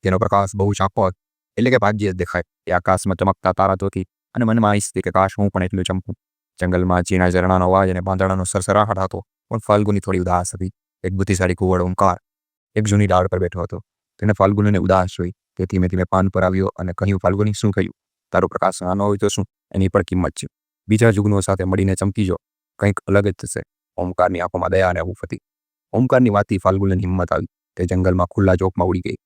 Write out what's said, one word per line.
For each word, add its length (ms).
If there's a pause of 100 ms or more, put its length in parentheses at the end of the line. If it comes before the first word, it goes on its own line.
તેનો 160
પ્રકાશ 360
બહુ 180
ઝાંખો 340
હતો, 80 (420)
એટલે 120
કે 80
ભાગ્યે 340
જ 40
દેખાય. 280 (240)
એ 40
આકાશમાં 440
ચમકતા 360
તારા 240
જોતી 300 (280)
અને 120
મનમાં 300
ઈચ્છતી 260
કે 100
કાશ 180 (100)
હું 100
પણ 140
એટલું 200
ચમકું. 320 (440)
જંગલમાં 420
ઝીણા 280
ઝરણાનો 360
અવાજ 240
અને 120
પાંદડાનો 420
સરસરાહટ 560
હતો, 240 (260)
પણ 80
ફાલ્ગુની 420
થોડી 200
ઉદાસ 360
હતી. 160 (320)
એક 100
બુદ્ધિશાળી 420
કુંવર 260
ઓમકાર 360 (580)
એક 80
જૂની 240
ડાળ 200
પર 120
બેઠો 220
હતો. 200 (380)
તેણે 140
ફાલ્ગુનીને 440
ઉદાસ 300
જોઈ. 240
તે 340
ધીમે 220
ધીમે 160
પાન 260
પર 140
આવ્યો 240
અને 300
કહ્યું, 260
"ફાલ્ગુની, 300
શું 180
થયું? 220 (380)
તારો 160
પ્રકાશ 360
નાનો 220
હોય 120
તો 100
શું, 180 (300)
એની 120
પણ 160
કિંમત 280
છે. 160 (400)
બીજા 240
જુગનુઓ 280
સાથે 240
મળીને 320
ચમકી 300
જો, 120 (420)
કંઈક 200
અલગ 280
જ 60
થશે." 300 (340)
ઓમકારની 420
આંખોમાં 300
દયા 200
અને 100
હૂંફ 240
હતી. 160 (540)
ઓમકારની 360
વાતથી 280
ફાલ્ગુનીને 420
હિંમત 340
આવી. 140 (280)
તે 100
જંગલમાં 420
ખુલ્લા 280
ચોકમાં 320
ઉડી 120
ગઈ. 160 (100)